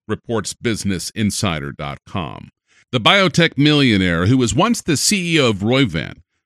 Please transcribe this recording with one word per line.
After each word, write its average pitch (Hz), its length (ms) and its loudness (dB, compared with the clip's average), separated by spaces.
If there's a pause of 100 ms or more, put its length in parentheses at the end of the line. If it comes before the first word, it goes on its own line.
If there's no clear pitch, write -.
reports 107 460 -4
Business 98 560 -4
Insider 90 600 -4
dot 71 360 -10
com. 55 420 -10 (440)
The 123 60 -2
biotech 170 600 2
millionaire, 107 680 4
who 127 140 2
was 113 160 0
once 214 260 0
the 151 160 -2
C 175 400 0
E 147 40 4
O 123 100 2
of 98 80 -4
Roivant, 98 640 -2 (240)